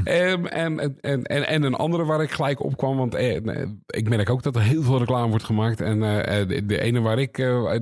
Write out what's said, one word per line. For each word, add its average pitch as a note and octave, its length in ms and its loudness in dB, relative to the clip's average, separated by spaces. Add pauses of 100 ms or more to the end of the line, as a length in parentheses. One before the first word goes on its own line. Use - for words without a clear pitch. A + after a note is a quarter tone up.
ehm, F3+ 420 0
en, D#3+ 340 -4
en, C#3 220 -4
en, C#3 220 -2
en, - 240 -2
en D#3 160 2
een C3+ 120 2
andere E3+ 300 0
waar D#3 160 0
ik D#3 100 -2
gelijk C#3 320 -2
op C#3 140 -2
kwam, C3+ 200 0
want, B2+ 160 0
eh, A2 480 -2 (240)
ik G#2+ 240 -2
merk G#2+ 200 2
ook B2+ 140 0
dat C#3 120 -2
er A#2 60 2
heel C#3+ 220 4
veel C3 140 4
reclame A#2+ 320 2
wordt G#2+ 140 2
gemaakt. A2 380 0
En, G#2+ 220 0
eh, G#2 380 2
eh, G3 60 0
de, C3 180 -2
de G2+ 160 0
ene A#2 180 2
waar A2+ 200 2
ik, C3+ 180 -4
eh, B2 340 0 (100)